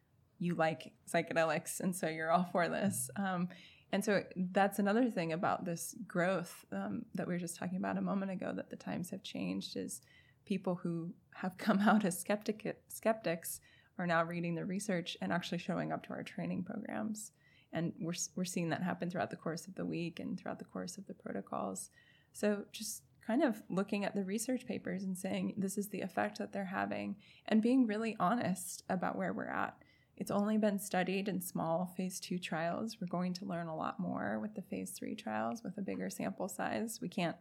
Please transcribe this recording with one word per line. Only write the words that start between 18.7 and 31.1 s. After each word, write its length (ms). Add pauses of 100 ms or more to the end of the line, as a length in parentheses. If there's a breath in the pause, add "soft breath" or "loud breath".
happen 260
throughout 200
the 60
course 300
of 80
the 100
week 360
and 180
throughout 220
the 40
course 320
of 120
the 60
protocols. 760 (420 soft breath)
So 380
just 320 (240)
kind 180
of 240
looking 360
at 120
the 80
research 420
papers 380
and 120
saying, 400
"This 220
is 120
the 100
effect 380
that 140
they're 120
having," 500 (320 soft breath)
and 160
being 240
really 320
honest 680
about 280
where 160
we're 140
at. 340 (360 soft breath)
It's 160
only 260
been 220
studied 480